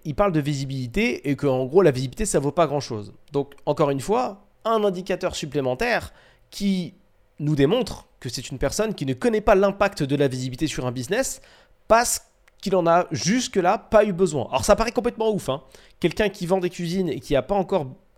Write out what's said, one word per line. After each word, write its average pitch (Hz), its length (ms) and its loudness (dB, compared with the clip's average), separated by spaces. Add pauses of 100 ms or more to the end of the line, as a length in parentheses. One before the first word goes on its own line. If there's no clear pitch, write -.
il 147 100 -6
parle 202 160 2
de 156 80 2
visibilité 139 920 -2
et 139 60 2
que, 143 100 -4
en 131 200 2
gros, 156 160 4
la 160 100 8
visibilité, 131 340 -4
ça 165 140 0
vaut 139 140 -2
pas 165 140 2
grand-chose. 117 460 -6 (200)
Donc, 143 220 -4 (100)
encore 147 240 2
une 139 100 0
fois, 214 480 -4 (160)
un 220 220 2
indicateur 180 500 -2
supplémentaire 147 760 -2 (380)
qui 190 420 -2 (460)
nous 151 180 0
démontre 180 500 2 (140)
que 127 80 -8
c'est 120 200 -10
une 135 100 -10
personne 202 360 -2
qui 147 100 -6
ne 135 80 0
connaît 220 280 0
pas 208 140 6
l'impact 196 480 2
de 139 120 0
la 139 140 4
visibilité 127 380 -6
sur 131 180 -6
un 123 60 -2
business 156 500 -4 (480)
parce - 380 2 (340)
qu'il 190 160 -2
en 170 100 2
a 170 240 4
jusque-là 190 680 0
pas 214 280 4
eu 202 80 -2
besoin. 151 380 0
Alors, 131 120 0
ça 202 140 4
paraît 226 160 -2
complètement 220 400 0
ouf, 170 160 -6
hein. 139 140 -4 (360)
Quelqu'un 196 300 0
qui 185 160 -10
vend 190 140 2
des 175 100 -2
cuisines 175 400 -4
et 135 100 -4
qui - 160 -2
a 131 60 4
pas 202 140 -2
encore 185 320 -2 (300)